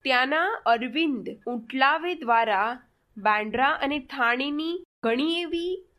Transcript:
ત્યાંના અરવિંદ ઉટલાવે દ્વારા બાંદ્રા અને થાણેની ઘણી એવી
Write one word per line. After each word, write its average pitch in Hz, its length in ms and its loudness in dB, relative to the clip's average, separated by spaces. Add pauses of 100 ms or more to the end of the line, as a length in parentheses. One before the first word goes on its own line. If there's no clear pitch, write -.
ત્યાંના 285 600 2
અરવિંદ 233 640 0 (160)
ઉટલાવે 269 680 0
દ્વારા 226 680 0 (360)
બાંદ્રા 214 500 0
અને 285 320 0
થાણેની 285 840 -2 (180)
ઘણી 302 380 0
એવી 339 420 -4 (160)